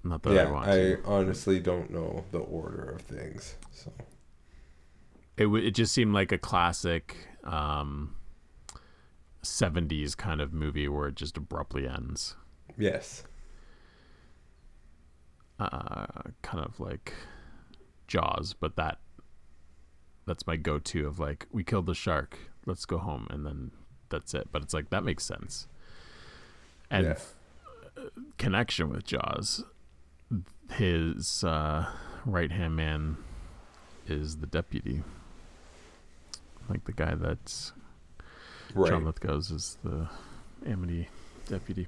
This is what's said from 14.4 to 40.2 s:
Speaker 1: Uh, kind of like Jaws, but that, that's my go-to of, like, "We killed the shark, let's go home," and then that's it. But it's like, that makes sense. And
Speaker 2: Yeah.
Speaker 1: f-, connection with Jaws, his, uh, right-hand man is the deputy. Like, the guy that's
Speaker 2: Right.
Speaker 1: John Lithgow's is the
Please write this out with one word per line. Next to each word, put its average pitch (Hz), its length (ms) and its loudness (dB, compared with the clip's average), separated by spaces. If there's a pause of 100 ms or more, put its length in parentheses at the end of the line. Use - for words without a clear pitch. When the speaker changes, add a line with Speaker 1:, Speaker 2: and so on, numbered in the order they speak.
Speaker 1:
Uh, - 480 -4 (360)
kind 80 200 -4
of - 160 -8
like - 360 -6 (960)
Jaws, - 500 0
but - 180 -2
that, 78 220 0 (1300)
that's 87 200 -4
my 82 100 2
go-to 76 500 0
of, 73 120 -4
like, 73 320 -2
"We 101 140 0
killed 95 220 2
the 87 80 0
shark, 78 440 0 (280)
let's - 180 -4
go 85 140 0
home," 67 320 -4
and 73 160 -4
then 69 240 -6 (400)
that's - 240 -4
it. - 180 -2
But 76 100 -2
it's 73 120 -4
like, 78 160 -2
that 95 120 0
makes - 220 0
sense. - 420 -8 (1200)
And 95 160 6
Speaker 2:
Yeah. 78 60 4
Speaker 1:
f-, - 220 -6 (1000)
connection 95 540 2
with - 160 -4
Jaws, - 580 0 (1080)
his, 82 680 4
uh, 78 480 2 (360)
right-hand 85 500 2
man 78 400 0 (880)
is 76 320 -2
the 76 80 -4
deputy. - 560 -2 (1700)
Like, - 160 -2
the 104 80 -6
guy 80 220 2
that's - 580 -2 (1000)
Speaker 2:
Right. 92 160 8
Speaker 1:
John 85 160 6
Lithgow's 80 440 0
is - 320 -4
the 80 260 -2 (580)